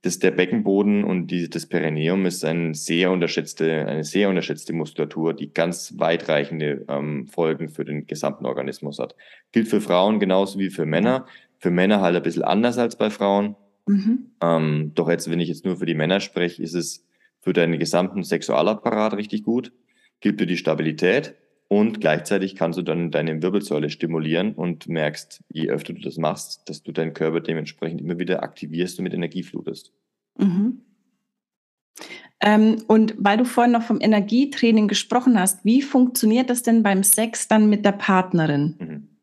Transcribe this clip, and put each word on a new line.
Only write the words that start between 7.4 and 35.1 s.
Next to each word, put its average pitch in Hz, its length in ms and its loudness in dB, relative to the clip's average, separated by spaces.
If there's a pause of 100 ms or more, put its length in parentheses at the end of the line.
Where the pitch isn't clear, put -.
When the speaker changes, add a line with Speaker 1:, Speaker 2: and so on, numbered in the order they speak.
Speaker 1:
für 76 160 -8
den 73 220 -8
gesamten 71 400 -6
Organismus 65 520 -6
hat. - 160 -8 (380)
Gilt 117 160 2
für 107 120 2
Frauen 98 400 2
genauso 98 380 0
wie 95 120 -2
für 80 160 -4
Männer. 113 400 0 (320)
Für 92 120 0
Männer 95 300 4
halt 87 160 2
ein 85 60 0
bisschen 85 220 -2
anders 117 340 2
als 117 180 -2
bei 107 140 0
Frauen. - 460 0 (300)
Speaker 2:
Mhm. 202 440 0 (120)
Speaker 1:
Ähm, 78 520 0
doch 85 160 0
jetzt, 85 200 -2
wenn 85 100 -2
ich 82 80 -2
jetzt 78 160 -10
nur 92 120 -2
für 78 100 -6
die 82 80 -2
Männer 85 260 0
spreche, 87 420 -4
ist 82 120 -8
es - 300 -6 (360)
für - 120 -2
deinen 85 260 2
gesamten 87 440 0
Sexualapparat 107 920 0
richtig 104 280 -6
gut. 120 300 -4 (480)
Gilt - 180 0
für 92 80 0
die 87 100 -2
Stabilität. 80 800 0 (320)
Und 113 340 2
gleichzeitig 95 560 0
kannst 82 220 -2
du 90 40 -4
dann 85 280 -2
deine 78 320 -2
Wirbelsäule 82 460 -2
stimulieren 82 680 -2
und 87 320 -6
merkst, 78 640 -6
je - 220 -4
öfter - 240 -4
du - 80 -16
das 78 160 -10
machst, - 500 -6
dass - 140 -14
du - 100 -14
deinen 82 220 -4
Körper 80 260 -2
dementsprechend 82 640 -8
immer 85 160 -6
wieder 90 240 -4
aktivierst 82 560 -8
und 95 60 -6
mit 90 100 -4
Energie 87 280 -6
flutest. - 480 -12 (480)
Speaker 2:
Mhm. 202 440 0 (1600)
Ähm, 214 460 6
und 220 320 6
weil 202 200 2
du 247 80 4
vorhin 240 260 4
noch 233 100 2
vom 226 180 0
Energietraining 220 880 4
gesprochen 233 520 2